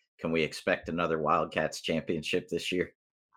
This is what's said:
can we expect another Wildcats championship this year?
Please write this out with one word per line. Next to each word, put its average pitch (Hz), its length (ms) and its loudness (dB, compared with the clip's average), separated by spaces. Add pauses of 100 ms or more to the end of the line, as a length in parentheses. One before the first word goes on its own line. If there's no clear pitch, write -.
(180)
can 82 120 -2
we 82 100 4
expect - 480 0
another 82 300 0
Wildcats 78 640 0
championship 85 680 -2
this - 220 -4
year? 90 220 0 (440)